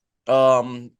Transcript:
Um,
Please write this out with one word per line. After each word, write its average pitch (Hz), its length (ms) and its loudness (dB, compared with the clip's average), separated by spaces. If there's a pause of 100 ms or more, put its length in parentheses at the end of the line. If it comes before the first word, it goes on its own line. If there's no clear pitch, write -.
(280)
Um, 123 720 0